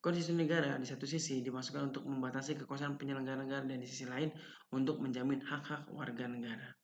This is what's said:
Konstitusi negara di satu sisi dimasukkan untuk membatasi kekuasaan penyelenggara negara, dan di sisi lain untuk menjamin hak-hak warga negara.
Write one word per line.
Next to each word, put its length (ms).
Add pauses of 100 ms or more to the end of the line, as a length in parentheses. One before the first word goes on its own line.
Konstitusi 320
negara 480
di 80
satu 160
sisi 400
dimasukkan 480
untuk 160
membatasi 560
kekuasaan 320
penyelenggara 480
negara, 240
dan 80
di 80
sisi 240
lain 240 (400)
untuk 240
menjamin 480
hak-hak 480
warga 320
negara. 480 (120)